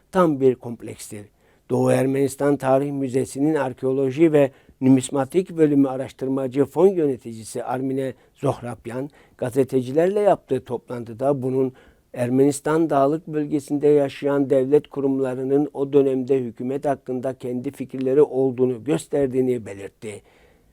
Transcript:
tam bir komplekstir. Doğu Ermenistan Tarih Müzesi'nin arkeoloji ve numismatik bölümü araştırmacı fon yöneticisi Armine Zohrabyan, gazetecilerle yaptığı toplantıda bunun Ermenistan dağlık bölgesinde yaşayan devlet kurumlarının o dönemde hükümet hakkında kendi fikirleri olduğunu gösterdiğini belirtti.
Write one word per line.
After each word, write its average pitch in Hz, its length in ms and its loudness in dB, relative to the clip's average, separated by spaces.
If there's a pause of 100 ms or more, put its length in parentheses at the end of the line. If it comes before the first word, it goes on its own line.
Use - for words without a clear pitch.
(120)
tam 165 280 2
bir 131 140 6
komplekstir. 110 680 -14 (460)
Doğu 127 200 2
Ermenistan 135 680 2
Tarih 135 360 2
Müzesi'nin 135 640 -2
arkeoloji 135 800 0
ve 139 180 6 (300)
numismatik 135 680 2
bölümü 147 380 4
araştırmacı 131 760 -4
fon 175 240 2
yöneticisi 123 760 -4
Armine 131 500 -4 (200)
Zohrabyan, 120 760 -6 (280)
gazetecilerle 131 840 0
yaptığı 156 440 0
toplantıda 123 760 -6
bunun 131 300 -2 (400)
Ermenistan 139 760 0
dağlık 147 360 0
bölgesinde 147 640 -4
yaşayan 139 640 0
devlet 139 380 2
kurumlarının 135 840 -2
o 139 180 -4
dönemde 135 460 2
hükümet 127 480 -6
hakkında 127 480 -4
kendi 127 360 -8
fikirleri 131 520 0
olduğunu 127 600 0
gösterdiğini 127 840 -2
belirtti. 101 560 -14 (500)